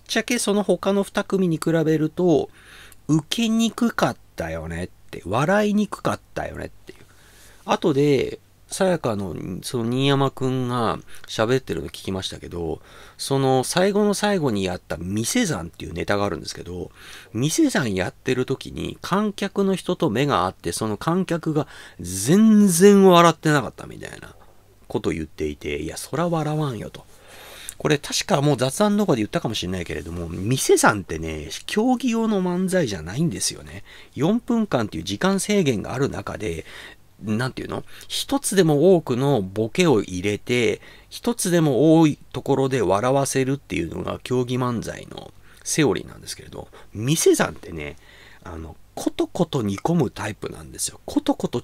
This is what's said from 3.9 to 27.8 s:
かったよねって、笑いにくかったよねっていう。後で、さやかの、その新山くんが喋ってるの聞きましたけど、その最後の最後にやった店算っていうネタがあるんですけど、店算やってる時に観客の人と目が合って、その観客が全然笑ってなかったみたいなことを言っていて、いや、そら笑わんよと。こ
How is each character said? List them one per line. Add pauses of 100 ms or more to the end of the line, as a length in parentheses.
か
っ (200)
た
よ
ね
っ (220)
て、
笑
い
に
く
か
っ (120)
た
よ
ね
っ
て
い
う。 (680)
後
で、 (300)
さ
や
か
の、 (280)
そ
の
新
山
く
ん
が (260)
喋
っ
て
る
の
聞
き
ま
し
た
け
ど、 (380)
そ
の
最
後
の
最
後
に
や
っ
た
店
算
っ
て
い
う
ネ
タ
が
あ
る
ん
で
す
け
ど、 (420)
店
算
や
っ
て
る
時
に
観
客
の
人
と
目
が
合
っ
て、
そ
の
観
客
が (320)
全
然
笑
っ
て
な
か
っ
た
み
た
い
な (500)
こ
と
を
言
っ
て
い
て、
い
や、
そ
ら
笑
わ
ん
よ
と。 (720)
こ